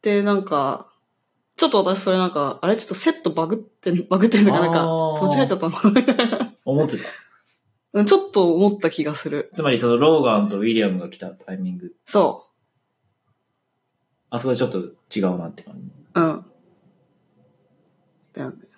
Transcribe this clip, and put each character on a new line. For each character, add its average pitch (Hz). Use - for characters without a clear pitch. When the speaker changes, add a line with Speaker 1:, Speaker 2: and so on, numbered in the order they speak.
Speaker 1:
で、 202
な 202
ん 196
か、 139
ち 330
ょ -
っ -
と 202
私 190
そ 190
れ 185
な 185
ん 175
か、 143
あ 165
れ 208
ち 220
ょ -
っ -
と 180
セ -
ッ -
ト 175
バ 160
グ 202
っ 226
て、 -
バ 180
グ 202
っ -
て 214
る 202
の 185
か 160
な 175
ん -
か、 165
Speaker 2:
あ 165
ー。 160
Speaker 1:
間 -
違 254
え -
ち -
ゃ 185
っ 190
た 165
の。 -
<laughs> 240
Speaker 2:
思 143
っ -
て 107
た。 -
Speaker 1:
う 208
ん、 -
ち 208
ょ 392
っ -
と 175
思 202
っ 202
た 165
気 160
が 147
す -
る。 143
Speaker 2:
つ 165
ま 143
り 120
そ 120
の 120
ロ 151
ー -
ガ 110
ン 101
と 101
ウ -
ィ 113
リ 110
ア 98
ム 92
が 90
来 -
た 92
タ -
イ -
ミ 92
ン 90
グ。 87
Speaker 1:
そ -
う。 -
Speaker 2:
あ 120
そ 123
こ 131
で 120
ち 135
ょ 120
っ -
と 95
違 104
う 90
な 85
っ 85
て -
感 -
じ。 -
Speaker 1:
う 170
ん。 160
だ -
よ 131
ね。 -